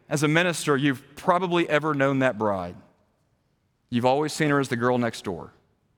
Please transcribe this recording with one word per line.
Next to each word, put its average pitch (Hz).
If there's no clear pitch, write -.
as 147
a 151
minister, 160
you've 135
probably 175
ever 151
known 139
that 127
bride. 95
You've 120
always 143
seen 151
her 143
as 135
the 131
girl 123
next 117
door. 85